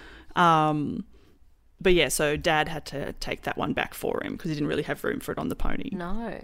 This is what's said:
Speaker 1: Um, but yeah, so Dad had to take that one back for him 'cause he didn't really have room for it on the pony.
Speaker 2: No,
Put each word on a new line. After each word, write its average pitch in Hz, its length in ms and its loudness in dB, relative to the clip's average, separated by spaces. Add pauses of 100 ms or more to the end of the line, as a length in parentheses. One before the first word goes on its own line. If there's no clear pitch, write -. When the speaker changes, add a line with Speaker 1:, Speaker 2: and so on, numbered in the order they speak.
(360)
Speaker 1:
Um, 156 680 4 (760)
but 185 120 6
yeah, 165 160 8
so 151 280 2
Dad 156 320 2
had 156 180 -8
to - 280 -6
take - 280 -6
that - 160 -4
one - 160 -2
back - 180 -2
for - 320 -2
him - 140 -6
'cause - 100 -6
he 156 60 -2
didn't 147 140 -2
really 147 160 0
have - 180 -6
room - 160 -2
for - 140 -8
it - 60 -6
on - 100 -4
the - 80 -6
pony. - 360 0
Speaker 2:
No, 196 520 -4